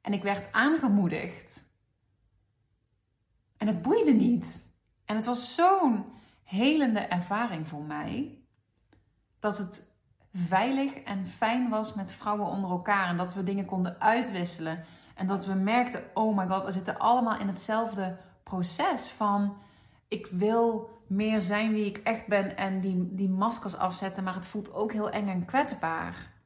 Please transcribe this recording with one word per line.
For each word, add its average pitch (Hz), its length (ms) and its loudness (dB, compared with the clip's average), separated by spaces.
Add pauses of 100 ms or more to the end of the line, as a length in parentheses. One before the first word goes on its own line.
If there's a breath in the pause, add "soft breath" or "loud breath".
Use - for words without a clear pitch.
En 202 120 -4
ik 202 100 -2
werd 202 300 -4
aangemoedigd. 202 1120 2 (1900)
En 214 100 -2
het 175 160 0
boeide 330 300 4
niet. - 640 2 (300)
En 214 120 -4
het 220 100 -2
was 240 280 -2
zo'n 339 500 4 (380 loud breath)
helende 247 580 2
ervaring 180 680 -2
voor 147 140 -10
mij, 151 600 -8 (960)
dat 208 200 -2
het - 360 -10 (380)
veilig 220 600 2
en 196 320 -6
fijn 233 420 0
was 214 260 -2
met 196 180 -6
vrouwen 208 340 -2
onder 190 240 -2
elkaar 185 380 2
en 175 80 0
dat 180 180 -2
we 196 80 -4
dingen 196 220 -2
konden 180 360 -2
uitwisselen. 175 840 0 (300 loud breath)
En 190 120 -4
dat 196 200 -2
we 196 80 -2
merkten, 226 500 0 (100)
"Oh 220 220 2
my 185 120 0
god, 190 160 0
we 190 80 -4
zitten 180 260 -4
allemaal 233 400 4
in 202 100 -2
hetzelfde 196 720 -4 (240 loud breath)
proces 233 680 -2
van, 202 480 0 (520 loud breath)
ik - 180 -6
wil 220 640 2 (180)
meer 214 320 2
zijn 208 320 2
wie 214 120 2
ik 202 120 -2
echt 220 300 -4
ben 196 300 0
en 190 240 -2
die, 180 340 0
die 190 160 0
maskers 196 460 0
afzetten, 190 480 -4
maar 185 100 -4
het 180 120 -8
voelt 208 260 -8
ook 220 200 -2
heel 214 180 -2
eng 208 180 -2
en 180 160 -2
kwetsbaar." 175 840 -2 (160)